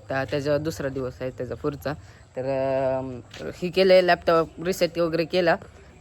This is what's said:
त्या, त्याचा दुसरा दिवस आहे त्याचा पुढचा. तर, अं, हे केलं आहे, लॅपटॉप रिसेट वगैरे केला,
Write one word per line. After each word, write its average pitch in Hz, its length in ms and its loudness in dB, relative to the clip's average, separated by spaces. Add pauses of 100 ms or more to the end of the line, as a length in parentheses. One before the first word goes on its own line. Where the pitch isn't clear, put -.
त्या, 135 160 -2
त्याचा 143 320 0
दुसरा 151 320 -6
दिवस 131 320 -6
आहे 127 100 -6
त्याचा 123 240 -8
पुढचा. 143 380 -6 (420)
तर, 131 60 -6
अं, 131 800 -2 (360)
हे 180 140 -6
केलं 185 240 4
आहे, 180 140 8
लॅपटॉप 170 400 4 (160)
रिसेट 175 360 -2
वगैरे 165 260 0
केला, 175 300 2 (460)